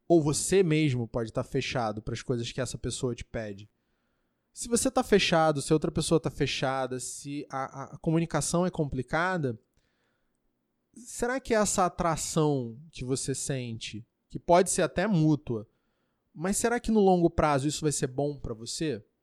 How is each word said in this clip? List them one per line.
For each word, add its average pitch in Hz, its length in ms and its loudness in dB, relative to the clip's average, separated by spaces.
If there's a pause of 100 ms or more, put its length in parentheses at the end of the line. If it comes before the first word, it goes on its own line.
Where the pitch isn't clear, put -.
Ou 170 140 6
você 156 400 2
mesmo 151 460 2
pode 113 260 -4
tá 127 100 -2
fechado 113 580 -4
pras 117 200 -8
coisas 120 300 -4
que 135 100 -6
essa 123 160 -6
pessoa 123 380 -4
te - 100 -12
pede? 104 440 -10 (840)
Se - 160 -10
você 240 220 2
tá 254 120 2
fechado, 160 580 4
se - 120 0
outra 156 180 2
pessoa 160 280 2
tá 151 100 -2
fechada, 131 680 -2
se 143 500 -10
a, 135 160 -8
a, 139 180 -12 (120)
a - 20 -16
comunicação 165 680 0
é 180 40 0
complicada, 156 920 -2 (1400)
será 247 440 -6
que 240 140 -4
essa 208 320 2
atração 151 920 0 (140)
que - 120 -14
você 131 320 -2
sente, 117 720 -8 (240)
que - 100 -12
pode 180 300 6
ser - 140 0
até 175 240 0
mútua, 156 600 0 (640)
mas 185 240 -4
será 240 220 0
que - 120 -2
no 220 80 4
longo 180 300 6
prazo 156 380 2
isso - 140 -4
vai 151 100 0
ser 143 160 -2
bom 143 300 -4
pra 127 160 -8
você? 113 500 -6 (200)